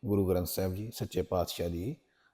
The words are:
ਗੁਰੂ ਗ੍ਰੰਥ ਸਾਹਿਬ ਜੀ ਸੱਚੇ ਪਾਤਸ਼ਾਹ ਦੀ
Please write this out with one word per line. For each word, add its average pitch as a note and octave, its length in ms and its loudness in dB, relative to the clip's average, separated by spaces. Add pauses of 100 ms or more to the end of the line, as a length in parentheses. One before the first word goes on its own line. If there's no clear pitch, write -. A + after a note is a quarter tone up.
ਗੁਰੂ G2+ 220 4
ਗ੍ਰੰਥ F2+ 200 2
ਸਾਹਿਬ F#2+ 260 0
ਜੀ A2 180 -6
ਸੱਚੇ - 300 -4
ਪਾਤਸ਼ਾਹ F2 480 0
ਦੀ F#2 260 -4 (380)